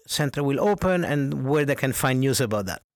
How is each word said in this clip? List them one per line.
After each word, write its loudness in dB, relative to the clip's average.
center -2
will 0
open 2
and -2
where 2
they 2
can -2
find 0
news 2
about -2
that. -8